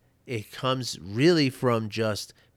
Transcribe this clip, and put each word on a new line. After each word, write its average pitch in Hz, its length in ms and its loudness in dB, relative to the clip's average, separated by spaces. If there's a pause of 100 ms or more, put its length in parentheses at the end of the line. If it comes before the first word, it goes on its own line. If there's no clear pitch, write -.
(260)
it 113 260 -8
comes 131 500 -4
really 135 480 4
from 117 400 0
just 107 440 -4 (240)